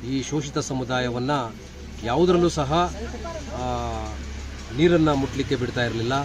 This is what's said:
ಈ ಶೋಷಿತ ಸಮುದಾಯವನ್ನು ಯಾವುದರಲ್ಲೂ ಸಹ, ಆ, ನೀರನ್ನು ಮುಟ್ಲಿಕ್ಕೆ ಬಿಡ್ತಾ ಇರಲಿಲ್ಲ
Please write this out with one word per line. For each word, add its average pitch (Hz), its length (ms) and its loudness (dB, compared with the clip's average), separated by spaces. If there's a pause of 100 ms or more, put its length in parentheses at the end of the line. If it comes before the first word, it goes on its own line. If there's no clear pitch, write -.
ಈ 131 160 -2
ಶೋಷಿತ 143 340 -4
ಸಮುದಾಯವನ್ನು 127 960 -2 (480)
ಯಾವುದರಲ್ಲೂ 175 460 6
ಸಹ, 160 460 2 (580)
ಆ, 123 100 -4 (1120)
ನೀರನ್ನು 160 380 6
ಮುಟ್ಲಿಕ್ಕೆ 135 400 0
ಬಿಡ್ತಾ 120 300 0
ಇರಲಿಲ್ಲ 113 280 0 (120)